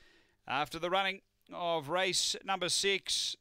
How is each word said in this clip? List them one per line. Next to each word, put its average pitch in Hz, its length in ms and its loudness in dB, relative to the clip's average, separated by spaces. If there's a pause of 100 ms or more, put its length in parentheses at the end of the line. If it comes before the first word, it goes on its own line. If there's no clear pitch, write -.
(480)
After 147 320 -2
the 175 100 -2
running 190 320 0 (320)
of 165 340 -2
race 180 560 2
number 185 240 0
six - 720 0